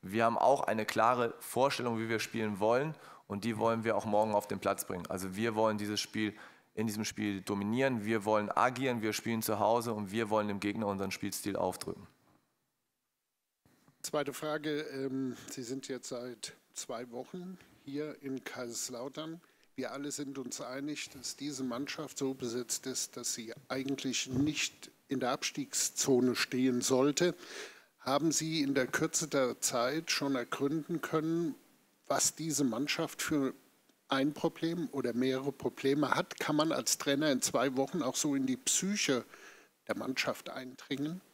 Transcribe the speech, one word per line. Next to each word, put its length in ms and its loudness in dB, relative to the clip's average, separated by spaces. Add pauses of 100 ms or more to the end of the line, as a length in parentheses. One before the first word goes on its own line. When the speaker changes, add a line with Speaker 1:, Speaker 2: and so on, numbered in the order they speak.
Speaker 1:
Wir 240 0
haben 140 4
auch 240 6
eine 240 0
klare 540 4
Vorstellung, 580 0
wie 100 -2
wir 120 0
spielen 380 -2
wollen, 360 4 (320)
und 180 -6
die 140 0
wollen 260 2
wir 100 2
auch 120 0
morgen 280 4
auf 140 2
den 100 -4
Platz 280 0
bringen. 240 -6
Also 260 -4
wir 180 0
wollen 220 4
dieses 240 -2
Spiel, 340 -2 (380)
in 140 -2
diesem 180 -2
Spiel 380 -2
dominieren, 640 0
wir 180 0
wollen 260 2
agieren, 520 2
wir 100 2
spielen 300 -2
zu 160 0
Hause 340 4
und 180 -4
wir 200 0
wollen 180 2
dem 120 -2
Gegner 260 0
unseren 240 -2
Spielstil 440 -4
aufdrücken. 520 -4 (1900)
Speaker 2:
Zweite 320 -2
Frage, 480 -2
ähm, 560 -2 (140)
Sie 120 -8
sind 260 -6
jetzt 200 -6
seit 480 -8 (160)
zwei 380 -8
Wochen 480 -10 (260)
hier 380 -6
in 220 -6
Kaiserslautern. 960 -8 (320)
Wir 180 -6
alle 180 -6
sind 280 -6
uns 240 -8
einig, 480 -6
dass 260 -10
diese 280 -6
Mannschaft 520 -4
so 160 0
besetzt 540 -4
ist, 320 -4
dass 160 -4
sie 180 -10 (160)
eigentlich 600 -2
nicht 600 0 (180)
in 120 0
der 120 2
Abstiegszone 1000 2
stehen 460 2
sollte. 540 4 (680)
Haben 320 2
Sie 300 2
in 120 2
der 120 4
Kürze 420 0
der 320 2
Zeit 500 0
schon 240 2
ergründen 680 -2
können, 520 0 (520)
was 280 2
diese 300 0
Mannschaft 560 0
für 320 2 (560)
ein 240 2
Problem 600 -2
oder 200 -2
mehrere 400 0
Probleme 600 2
hat? 260 -2
Kann 160 2
man 160 4
als 240 0
Trainer 340 2
in 120 2
zwei 340 2
Wochen 240 0
auch 160 -2
so 180 2
in 120 2
die 100 2
Psyche 680 2 (640)
der 100 -2
Mannschaft 500 -2
eindringen? 720 -6 (140)